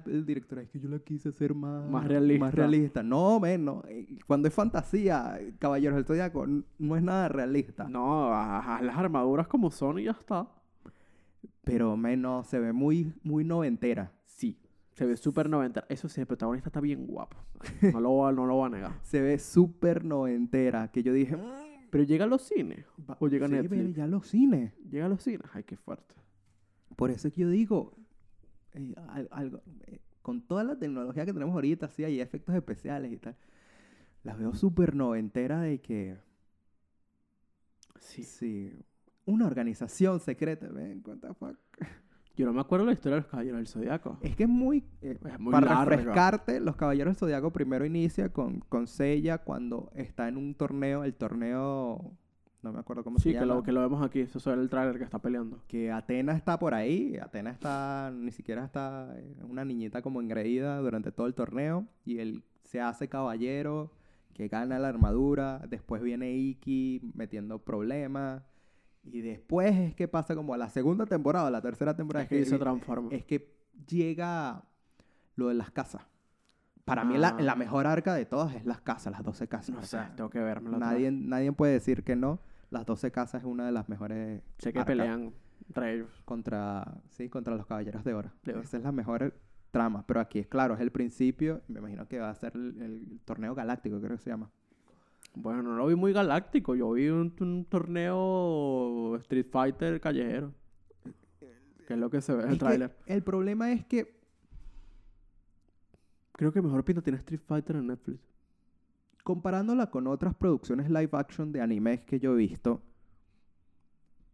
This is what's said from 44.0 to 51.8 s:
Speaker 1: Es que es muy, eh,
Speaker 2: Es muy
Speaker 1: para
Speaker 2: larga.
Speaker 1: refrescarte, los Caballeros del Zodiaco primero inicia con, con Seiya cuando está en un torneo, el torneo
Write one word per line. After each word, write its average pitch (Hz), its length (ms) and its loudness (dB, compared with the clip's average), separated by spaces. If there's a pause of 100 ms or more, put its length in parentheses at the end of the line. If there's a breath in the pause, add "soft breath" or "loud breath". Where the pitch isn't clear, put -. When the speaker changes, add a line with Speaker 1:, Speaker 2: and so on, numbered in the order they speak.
Speaker 1:
Es 160 140 -4
que 208 80 2
es 233 60 6
muy, 262 340 4 (180)
eh, - 240 -8
Speaker 2:
Es 127 140 -10
muy 120 120 -2
Speaker 1:
para 139 220 10
Speaker 2:
larga. 143 220 6
Speaker 1:
refrescarte, 190 640 4
los 156 160 0
Caballeros 143 400 2
del - 40 -6
Zodiaco 156 320 0
primero 135 320 0
inicia 165 480 0
con, 127 280 -2
con 120 260 -2
Seiya 147 540 2
cuando 120 560 -6
está 120 320 -6
en 127 100 -4
un 143 160 -6
torneo, 139 500 -2
el 135 120 -2
torneo 127 960 -2 (560)